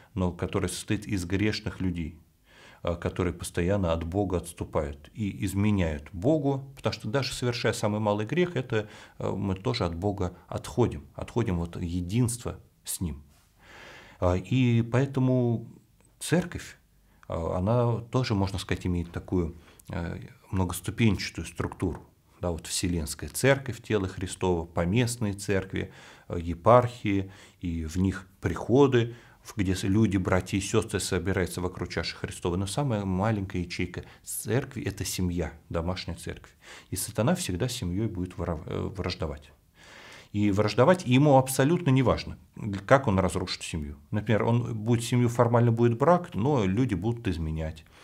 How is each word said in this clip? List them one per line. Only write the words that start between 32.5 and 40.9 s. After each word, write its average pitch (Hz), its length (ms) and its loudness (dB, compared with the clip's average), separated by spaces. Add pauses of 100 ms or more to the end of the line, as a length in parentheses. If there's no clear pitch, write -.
Но 98 80 -2
самая 113 380 -2
маленькая 95 580 0
ячейка - 420 -6 (180)
церкви — 117 640 -4
это 101 200 -6
семья, 87 480 -2 (180)
домашняя 85 460 -4
церковь. - 360 -14 (380)
И - 60 -4
сатана 127 380 0
всегда 92 340 -2
с - 40 -6
семьёй 95 360 -2
будет 90 280 -6
вора-, 85 300 -4
э, 92 280 -4
враждовать. 87 560 -6 (800)
И 104 180 2
враждовать 120 560 4